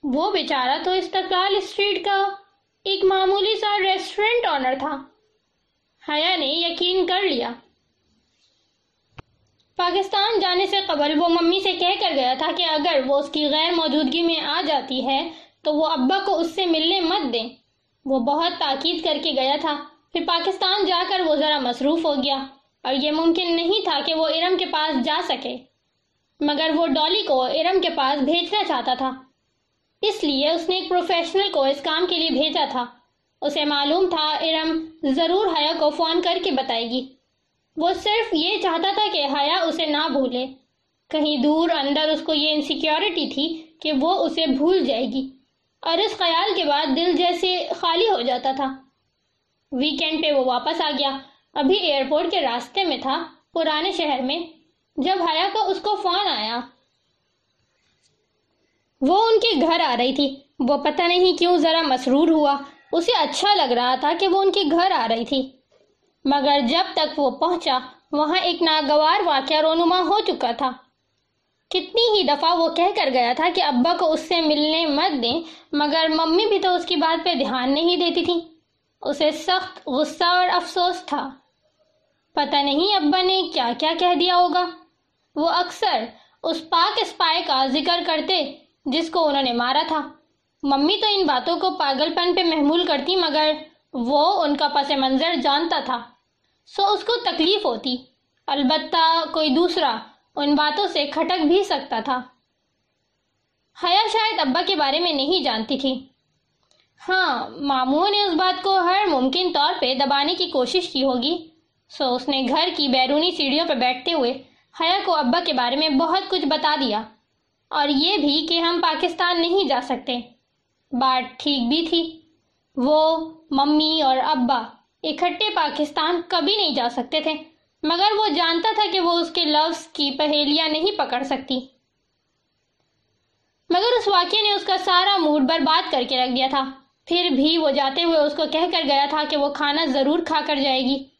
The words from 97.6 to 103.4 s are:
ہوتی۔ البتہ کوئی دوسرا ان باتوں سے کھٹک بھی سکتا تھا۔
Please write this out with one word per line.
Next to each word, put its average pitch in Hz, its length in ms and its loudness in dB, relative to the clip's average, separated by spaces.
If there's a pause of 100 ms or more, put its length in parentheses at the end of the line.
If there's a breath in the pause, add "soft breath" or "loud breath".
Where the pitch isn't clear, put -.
ہوتی۔ 247 320 -4 (500)
البتہ 320 840 2
کوئی 311 180 0
دوسرا 311 480 2 (380)
ان 294 200 2
باتوں 302 320 0
سے 339 200 -2
کھٹک 320 340 -2
بھی 339 220 4
سکتا 277 360 -4
تھا۔ 254 220 -2 (1600)